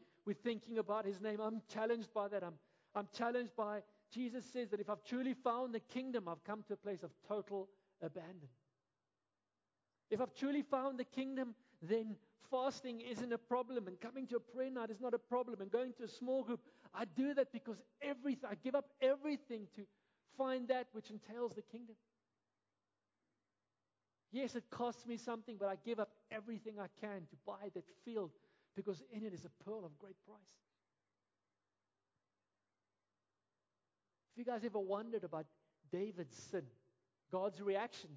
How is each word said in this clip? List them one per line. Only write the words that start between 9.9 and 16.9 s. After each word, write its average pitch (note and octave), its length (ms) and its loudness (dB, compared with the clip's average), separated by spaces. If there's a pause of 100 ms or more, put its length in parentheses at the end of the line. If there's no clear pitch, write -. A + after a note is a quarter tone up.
If G#3+ 100 4
I've B3+ 140 0
truly C#4+ 280 4
found C4+ 360 2
the B3 60 0
kingdom, C4 500 -2 (280)
then A3 340 2 (340)
fasting B3+ 500 0
isn't A#3+ 320 -2
a A#3 60 2
problem, A#3+ 500 0
and F#3 100 -10
coming B3+ 280 -6
to A#3+ 100 0
a A3+ 40 4
prayer C4 300 -2
night A#3 200 -2
is G#3 100 -6
not B3 140 2
a A#3+ 40 2
problem, A#3+ 440 0
and G3 80 -4
going B3 240 4
to B3 100 -8
a G#3 40 -6
small B3+ 340 2
group, A#3 180 0 (340)